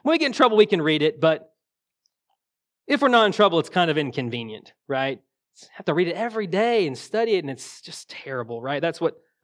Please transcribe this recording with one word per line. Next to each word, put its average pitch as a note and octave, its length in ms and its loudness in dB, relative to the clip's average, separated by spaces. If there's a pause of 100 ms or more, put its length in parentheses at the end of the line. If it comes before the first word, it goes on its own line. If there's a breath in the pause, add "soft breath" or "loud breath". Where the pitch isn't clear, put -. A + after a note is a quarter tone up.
when D4+ 120 2
we E4 40 4
get D#4+ 80 0
in C4 80 -2
trouble, A#3 240 4
we G#3+ 80 8
can F#3+ 160 2
read D#3 200 0
it. D3+ 200 0
But D#3+ 320 2 (1300)
if C#4 140 0
we're C#4+ 60 4
not A#3 200 6
in G3 40 2
trouble, F3 280 4
it's D3 100 -2
kind F3 220 2
of D3 60 -2
inconvenient, A#2+ 760 -6 (140)
right? C3+ 340 -4 (520)
Have - 120 -18
to D#3+ 80 -2
read E3+ 160 0
it E3 60 -8
every A3 320 -6
day G#3 400 0
and C3 100 -8
study A3 380 -2
it, F3+ 80 -2
and C#3+ 60 -8
it's - 300 -14
just - 300 -20
terrible, A#2+ 500 -10
right? C3+ 220 -6
That's E3 180 -2
what E3 220 -2 (220)